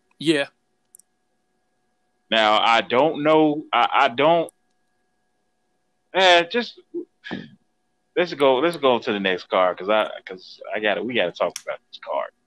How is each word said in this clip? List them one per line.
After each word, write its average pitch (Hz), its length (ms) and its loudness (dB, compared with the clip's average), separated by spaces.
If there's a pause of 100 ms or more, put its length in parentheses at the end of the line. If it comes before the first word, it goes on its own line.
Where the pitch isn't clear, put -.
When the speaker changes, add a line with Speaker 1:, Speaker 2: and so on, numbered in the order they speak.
(200)
Speaker 1:
Yeah. 143 280 -2 (1800)
Speaker 2:
Now 107 300 2
I 113 220 2
don't 135 420 0
know. 156 480 2
I, 117 220 2
I 131 160 4
don't. 151 420 0 (1600)
Eh, 175 380 4
just 233 280 -6 (1400)
let's 170 180 -2
go. 139 240 2
Let's 170 200 -2
go 131 220 2
to 113 120 -6
the 104 80 -2
next 95 300 -4
card 92 280 2
'cause 92 120 -8
I, 107 200 0 (160)
'cause - 360 -18 (120)
I 107 60 -6
gotta, 101 240 -2
we 123 100 -8
gotta 92 200 -2
talk 87 200 -4 (100)
about 71 160 -12 (120)
this - 120 -20
card. - 280 -8 (160)